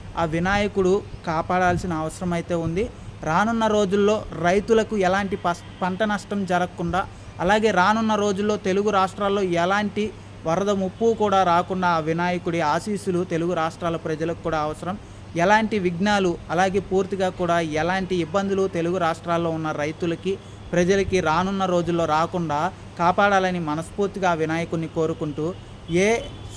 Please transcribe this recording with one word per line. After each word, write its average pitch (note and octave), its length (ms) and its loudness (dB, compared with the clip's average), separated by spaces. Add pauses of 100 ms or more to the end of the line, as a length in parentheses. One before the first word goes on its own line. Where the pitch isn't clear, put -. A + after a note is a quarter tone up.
(180)
ఆ E3 80 2
వినాయకుడు F#3+ 760 2 (260)
కాపాడాల్సిన F3+ 680 0
అవసరం D#3+ 400 -4
అయితే E3+ 220 -2
ఉంది. E3+ 340 -2 (340)
రానున్న G#3+ 440 2
రోజుల్లో G#3 560 4 (180)
రైతులకు G#3 560 2
ఎలాంటి F#3+ 380 2
పస్-, - 460 -4
పంట F#3 220 -2
నష్టం G3+ 420 -2
జరగకుండా, F3+ 640 0 (320)
అలాగే G#3 320 4
రానున్న G#3+ 440 4
రోజుల్లో G#3 420 0
తెలుగు G3 320 0
రాష్ట్రాల్లో G3+ 520 2
ఎలాంటి G3 720 0 (340)
వరద F3+ 240 0
ముప్పు G3+ 500 2
కూడా G3 240 4
రాకుండా F3+ 440 2
ఆ E3+ 120 2
వినాయకుడి E3+ 640 0
ఆశీస్సులు F3 640 0
తెలుగు F3 300 -2
రాష్ట్రాల E3 420 -2
ప్రజలకు D#3+ 480 -4
కూడా D#3+ 160 0
అవసరం. D#3 380 -4 (380)
ఎలాంటి G#3 440 4
విఘ్నాలు, F#3 580 2 (120)
అలాగే F#3 300 2
పూర్తిగా F#3 500 0
కూడా E3+ 300 0
ఎలాంటి F3 560 -2
ఇబ్బందులు F#3+ 520 0
తెలుగు E3+ 300 0
రాష్ట్రాల్లో E3+ 520 0
ఉన్న D#3+ 220 -2
రైతులకి, D#3+ 640 -2 (340)
ప్రజలకి F#3 480 2
రానున్న F#3 460 2
రోజుల్లో F3 400 2
రాకుండా D#3+ 680 0 (280)
కాపాడాలని F#3 600 4
మనస్ఫూర్తిగా F3 720 -2
ఆ F3 40 4
వినాయకుడిని D#3+ 540 -2
కోరుకుంటూ, D#3 640 -2 (380)
ఏ G3 240 4 (420)